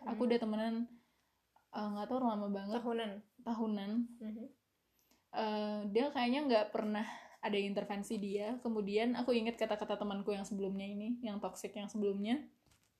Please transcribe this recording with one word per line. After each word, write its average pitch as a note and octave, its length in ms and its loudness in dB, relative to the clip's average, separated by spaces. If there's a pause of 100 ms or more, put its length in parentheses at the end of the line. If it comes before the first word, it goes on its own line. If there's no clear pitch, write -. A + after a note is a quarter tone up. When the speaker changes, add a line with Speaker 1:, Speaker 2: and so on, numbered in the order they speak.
Speaker 1:
Aku A#3 180 0
Speaker 2:
Hmm. A#3+ 60 4
Speaker 1:
udah A#3 100 6
temenan, A3 360 0 (920)
eh, G#3+ 200 -4
nggak G#3 180 -2
tahu B3 140 0
lama G#3 260 2
banget. G3+ 300 -2
Speaker 2:
Tahunan. A#3 340 -2 (300)
Speaker 1:
Tahunan. G#3+ 500 0 (280)
Speaker 2:
Mhm. A3 260 -8 (840)
Speaker 1:
Eh, G#3+ 560 -2
dia G#3+ 220 4
kayaknya B3+ 340 2
nggak A3+ 260 6
pernah G#3+ 360 0 (320)
ada G#3 180 -2
intervensi G3+ 600 0
dia. G3+ 420 -2
Kemudian A3 540 2
aku B3 180 2
inget A3+ 240 4
kata-kata G#3 400 0
temanku G3+ 340 -2
yang G3+ 140 0
sebelumnya G3 420 -2
ini, G#3 360 -4
yang G#3 160 -4
toxic F#3+ 340 -6
yang A#3+ 160 -6
sebelumnya. G#3 520 2 (600)